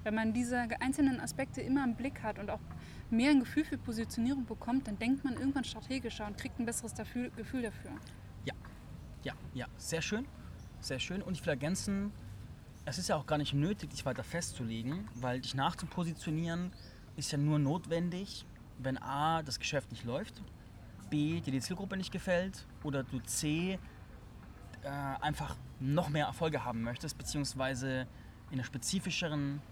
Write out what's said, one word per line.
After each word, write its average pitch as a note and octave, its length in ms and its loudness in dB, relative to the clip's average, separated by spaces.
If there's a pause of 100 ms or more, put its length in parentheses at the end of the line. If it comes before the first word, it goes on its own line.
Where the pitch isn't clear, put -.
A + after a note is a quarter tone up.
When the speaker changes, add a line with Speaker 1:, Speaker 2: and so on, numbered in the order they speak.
Speaker 1:
Wenn G#3+ 120 4
man A3 180 4
diese A#3+ 340 2
ge-, A3+ 120 -2
einzelnen C4 400 4
Aspekte - 420 -2
immer C4+ 220 4
im A#3+ 120 4
Blick B3 280 -2
hat G#3 160 -2
und G#3 100 -4
auch - 120 -2 (500)
mehr A#3 180 8
ein C#4 120 12
Gefühl D4 240 2
für C4+ 120 -2
Positionierung A#3 680 0
bekommt, A#3 420 0
dann G#3 100 -2
denkt B3+ 280 2
man B3+ 100 2
irgendwann C4+ 300 2
strategischer A#3+ 600 -4
und G#3 120 -6
kriegt - 220 -6
ein A#3 60 2
besseres A3+ 300 -2
dafür, B3 360 -2
Gefühl A#3 320 -2
dafür. - 280 -4 (540)
Speaker 2:
Ja, - 80 -2 (720)
ja, B2 100 -4 (200)
ja, A#2+ 220 -2
sehr D#3+ 260 -2
schön, A3 240 0 (540)
sehr - 200 -2
schön. F#3 220 -2
Und F#3 120 -2
ich D3 120 -4
will E3+ 40 2
ergänzen, F#3+ 640 2 (720)
es B2+ 120 -2
ist F3+ 120 -2
ja F3+ 80 4
auch C#3+ 100 -2
gar D3+ 100 4
nicht C#3+ 160 2
nötig, D#3+ 360 4
dich - 160 -6
weiter B2 180 0
festzulegen, C#3 920 -2
weil B2 260 0
dich - 120 -4
nachzupositionieren E3+ 1200 0 (460)
ist - 160 -2
ja D3 40 4
nur D3 220 6
notwendig, E3+ 840 2 (340)
wenn C3 180 0
A, D#3 460 2
das C#3+ 160 -2
Geschäft - 320 0
nicht A#2 140 -6
läuft, C#3 360 -2 (680)
B, D3+ 320 4
dir C#3+ 100 0
die C3 80 4
Zielgruppe F#3+ 380 -2
nicht F#3 140 -2
gefällt F#3 540 2 (180)
oder C#3 200 2
du B2+ 160 -2
C, E3 580 2 (1040)
äh, C#3+ 40 -4
einfach C#3 680 -2 (220)
noch D3 300 4
mehr D3 160 4
Erfolge D3 380 2
haben A2+ 180 0
möchtest, A#2+ 360 -2
beziehungsweise C3 920 0 (420)
in - 60 -6
einer B2+ 80 0
spezifischeren D3 1000 0 (100)